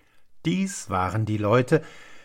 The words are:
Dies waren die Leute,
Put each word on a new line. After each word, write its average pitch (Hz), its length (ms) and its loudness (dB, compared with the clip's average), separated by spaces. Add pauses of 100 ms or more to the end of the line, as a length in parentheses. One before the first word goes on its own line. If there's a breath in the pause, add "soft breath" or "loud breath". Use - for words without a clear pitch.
(460)
Dies 190 440 -2
waren 92 360 0
die 107 120 -2
Leute, 123 440 4 (440 loud breath)